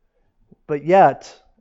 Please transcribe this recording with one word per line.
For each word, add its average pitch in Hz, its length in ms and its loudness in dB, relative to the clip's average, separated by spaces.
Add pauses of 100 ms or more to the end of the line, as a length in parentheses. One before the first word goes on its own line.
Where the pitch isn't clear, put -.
(680)
But 147 180 -12
yet, 170 500 -2 (260)